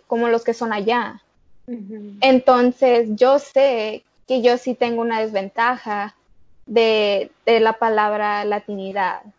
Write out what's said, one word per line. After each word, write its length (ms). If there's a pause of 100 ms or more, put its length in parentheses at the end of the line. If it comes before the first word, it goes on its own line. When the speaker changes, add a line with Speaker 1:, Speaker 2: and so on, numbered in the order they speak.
Speaker 1:
como 220
los 160
que 100
son 180
allá. 500 (440)
Speaker 2:
Ujú. 540
Speaker 1:
Entonces, 960
yo 220
sé 640 (240)
que 160
yo 160
sí 160
tengo 280
una 180
desventaja 920 (520)
de, 640 (160)
de 140
la 140
palabra 680
latinidad. 800 (160)